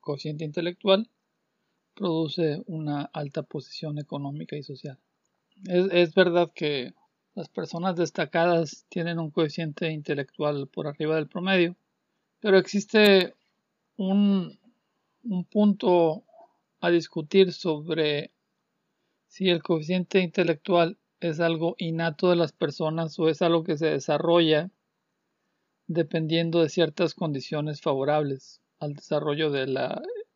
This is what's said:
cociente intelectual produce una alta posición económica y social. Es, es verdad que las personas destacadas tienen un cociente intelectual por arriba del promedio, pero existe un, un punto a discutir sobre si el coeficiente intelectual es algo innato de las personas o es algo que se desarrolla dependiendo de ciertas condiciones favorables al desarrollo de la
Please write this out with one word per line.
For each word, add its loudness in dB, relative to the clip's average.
cociente -8
intelectual 0
produce -2
una -6
alta -8
posición -10
económica -10
y -10
social. -14
Es, 2
es 2
verdad 4
que -4
las -10
personas -6
destacadas 0
tienen -4
un -6
cociente -2
intelectual -4
por -8
arriba -2
del -2
promedio, 0
pero 4
existe 4
un, 2
un -4
punto 2
a 0
discutir 2
sobre -2
si -2
el 0
coeficiente 0
intelectual 0
es -4
algo 0
innato -2
de 4
las 0
personas -4
o 2
es 0
algo 2
que -2
se -2
desarrolla 2
dependiendo 0
de 2
ciertas 0
condiciones -6
favorables -2
al -8
desarrollo -2
de -2
la -4